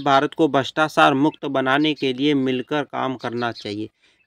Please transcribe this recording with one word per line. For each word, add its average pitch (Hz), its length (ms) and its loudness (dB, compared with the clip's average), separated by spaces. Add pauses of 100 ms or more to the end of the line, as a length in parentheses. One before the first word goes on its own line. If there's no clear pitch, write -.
भारत 139 300 2
को 160 140 2
भ्रष्टाचार 151 640 2
मुक्त 147 340 0
बनाने 135 460 0
के 131 200 -2
लिए 143 200 0
मिलकर 131 500 -2
काम 127 320 -6
करना 120 360 -6
चाहिए। 107 380 -10 (380)